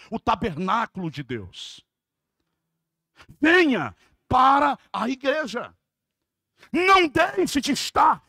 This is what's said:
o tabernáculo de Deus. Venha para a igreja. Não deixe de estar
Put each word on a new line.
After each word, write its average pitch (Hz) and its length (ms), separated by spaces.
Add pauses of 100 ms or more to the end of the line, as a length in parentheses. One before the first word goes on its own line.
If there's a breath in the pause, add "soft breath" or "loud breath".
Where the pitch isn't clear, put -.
(100)
o 226 80
tabernáculo 190 920
de 143 120
Deus. 113 600 (1500 soft breath)
Venha 277 560 (320)
para 269 520 (120)
a 214 200
igreja. 262 680 (960 soft breath)
Não 370 340
deixe 320 540
de 285 120
estar - 560